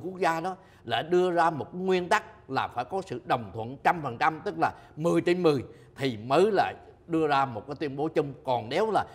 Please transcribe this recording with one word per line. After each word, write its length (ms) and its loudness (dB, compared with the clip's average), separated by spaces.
quốc 160 -10
gia 200 2
đó 160 -6
lại 200 -2
đưa 280 2
ra 180 4
một 260 -4
nguyên 340 0
tắc 400 -2
là 180 -2
phải 180 -6
có 200 -6
sự 200 -8
đồng 280 -2
thuận 300 -8
trăm 200 2
phần 140 -6
trăm, 280 0
tức 140 -6
là 140 2
mười 260 2
trên 220 2
mười 200 4
thì 200 -4
mới 340 4
là 220 2
đưa 200 0
ra 180 2
một 220 -8
cái 120 -10
tuyên 160 -6
bố 120 -4
chung, 260 -2
còn 260 -2
nếu 220 0
là 240 2